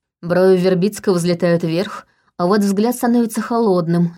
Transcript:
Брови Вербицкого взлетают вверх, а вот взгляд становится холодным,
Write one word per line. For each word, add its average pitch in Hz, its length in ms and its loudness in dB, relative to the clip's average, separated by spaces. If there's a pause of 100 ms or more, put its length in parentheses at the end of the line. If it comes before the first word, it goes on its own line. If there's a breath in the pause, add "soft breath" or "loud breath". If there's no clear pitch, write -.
(220)
Брови 185 360 4
Вербицкого 185 580 0
взлетают 170 480 0
вверх, 165 420 -4 (320)
а 180 80 -2
вот 208 140 2
взгляд 202 360 0
становится 233 460 0
холодным, 175 760 0